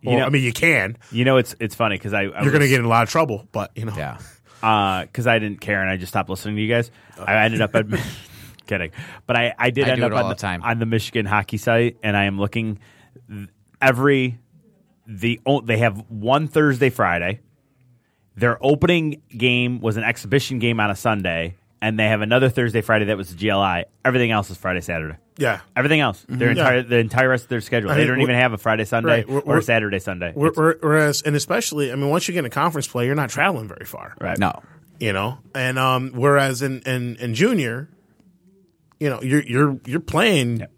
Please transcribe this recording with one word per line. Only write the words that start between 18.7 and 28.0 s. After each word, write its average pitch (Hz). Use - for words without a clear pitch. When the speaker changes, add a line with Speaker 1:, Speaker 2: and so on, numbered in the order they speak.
Speaker 1:
game 123
was 110
an 113
exhibition 120
game 117
on 104
a 98
Sunday, 92
and 110
they 107
have 107
another 120
Thursday, 117
Friday 107
that 107
was 92
the 90
G 98
L 98
I. 90
Everything 123
else 104
is 92
Friday, 90
Saturday. 80
Speaker 2:
Yeah. 117
Speaker 1:
Everything 143
else. 117
Their 123
Speaker 2:
Mm-hmm. 113
Speaker 1:
entire, 131
Speaker 2:
Yeah. 127
Speaker 1:
the 120
entire 120
rest 127
of -
their 120
schedule. 107
Speaker 2:
I 143
Speaker 1:
They -